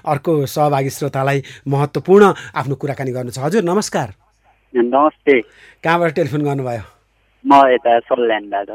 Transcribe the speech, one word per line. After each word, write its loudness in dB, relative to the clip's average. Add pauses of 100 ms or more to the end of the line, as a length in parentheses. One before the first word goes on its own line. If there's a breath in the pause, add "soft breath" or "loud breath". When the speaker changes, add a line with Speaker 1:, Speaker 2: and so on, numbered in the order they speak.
Speaker 1:
अर्को -2
सहभागी 0
श्रोतालाई -4 (240 loud breath)
महत्त्वपूर्ण 4 (220 loud breath)
आफ्नो -4
कुराकानी -6
गर्नु -8
छ। -12
हजुर, -2
नमस्कार। -2 (640)
Speaker 2:
नमस्ते। 2 (420 soft breath)
Speaker 1:
कहाँबाट 0
टेलिफोन -2
गर्नुभयो? -4 (640)
Speaker 2:
म 2
यता 4
सल्यानबाट। -2